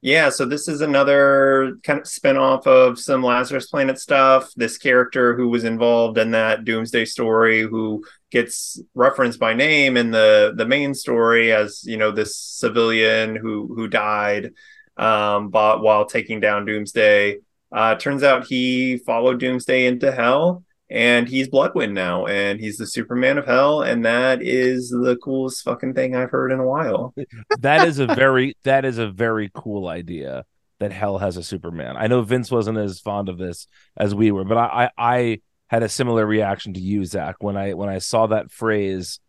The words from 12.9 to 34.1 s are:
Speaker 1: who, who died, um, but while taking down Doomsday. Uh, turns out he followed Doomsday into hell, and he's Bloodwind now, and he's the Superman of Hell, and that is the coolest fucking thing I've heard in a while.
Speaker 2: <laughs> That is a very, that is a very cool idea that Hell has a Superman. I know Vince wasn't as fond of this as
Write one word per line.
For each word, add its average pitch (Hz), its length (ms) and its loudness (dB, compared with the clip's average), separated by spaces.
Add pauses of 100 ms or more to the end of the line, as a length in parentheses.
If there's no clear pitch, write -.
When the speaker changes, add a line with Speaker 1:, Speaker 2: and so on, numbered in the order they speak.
Speaker 1:
who, 110 400 -8
who 113 120 -6
died, 104 680 -2 (440)
um, 104 520 0
but 107 320 2
while 107 240 4
taking 110 340 -6
down 101 260 0
Doomsday. 104 720 2 (360)
Uh, 110 220 2
turns 139 260 -4
out 127 260 4
he 127 500 -2
followed 123 420 0
Doomsday 127 460 0
into 127 260 0
hell, 139 500 0 (280)
and 120 360 2
he's 131 220 -2
Bloodwind 131 460 0
now, 90 320 -2
and 101 340 -2
he's 107 160 -8
the 110 100 -10
Superman 127 520 -2
of 139 80 -4
Hell, 139 360 2
and 120 220 -2
that 123 380 2
is 127 480 0
the 123 340 0
coolest 131 400 -6
fucking 127 300 -6
thing 131 200 -2
I've 127 180 -4
heard 131 200 -2
in 131 80 -2
a 127 80 0
while. 135 460 -4 (220)
Speaker 2:
<laughs> 113 240 -6
That 151 280 4
is 143 120 -2
a 131 80 2
very, 131 580 2
that 135 180 2
is 127 140 -2
a 113 100 -2
very 107 460 -2
cool 104 340 -8
idea 80 560 -10 (360)
that 104 120 -6
Hell 98 280 -4
has 92 180 -4
a 87 60 -12
Superman. 82 520 -10
I 90 120 -4
know 123 160 2
Vince 120 280 -2
wasn't 110 260 -2
as 101 220 -6
fond 101 300 -6
of 87 80 -10
this 87 300 -12 (280)
as 101 180 -2